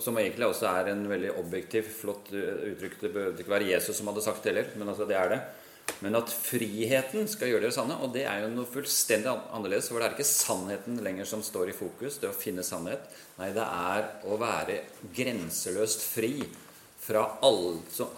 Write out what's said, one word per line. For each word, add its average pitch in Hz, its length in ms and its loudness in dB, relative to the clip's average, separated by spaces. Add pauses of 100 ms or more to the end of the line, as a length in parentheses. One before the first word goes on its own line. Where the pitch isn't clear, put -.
som 117 200 0
egentlig 113 280 2
også 101 220 2
er 92 220 2
en 101 160 0
veldig 95 320 0
objektiv, 92 480 -2 (120)
flott, 101 320 -6
eh, 98 380 -2
uttrykk. 90 300 -8
Det 104 120 0
behøvde 95 320 0
ikke 101 140 4
være 101 140 4
Jesus 90 260 2
som 104 100 -2
hadde 104 160 -2
sagt - 200 0
det 95 100 4
heller, 104 220 0
men 101 160 -2
altså, 101 160 -2
det 98 100 4
er 92 160 4
det. 131 60 0 (640)
Men 107 140 4
at 117 140 2
friheten 123 1000 0
skal 127 200 -2
gjøre 107 160 4
dere 120 80 2
sanne, 135 300 0
og 123 100 -2
det 131 140 0
er 101 160 0
jo 110 80 -2
noe 123 160 -4
fullstendig 123 640 2
an-, 107 120 -2 (120)
annerledes, 104 340 2
for 117 100 0
det 113 80 4
er - 80 0
ikke 143 120 2
sannheten 98 760 0
lenger 98 240 -2
som 107 160 -4
står 92 280 -2
i 92 40 -8
fokus, 117 460 -6
det 98 80 -2
å 98 60 -6
finne 90 280 -4
sannhet. 90 400 -4 (360)
Nei, 98 160 -2
det 113 100 2
er 90 420 2 (200)
å 107 120 0
være 98 400 0 (360)
grenseløst 107 920 -2
fri 117 240 0 (760)
fra 110 140 4 (240)
alt 87 480 4
som, 120 240 -2